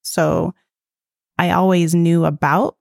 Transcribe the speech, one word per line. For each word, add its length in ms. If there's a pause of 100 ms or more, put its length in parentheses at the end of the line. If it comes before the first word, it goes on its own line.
So 520 (840)
I 120
always 440
knew 300
about 560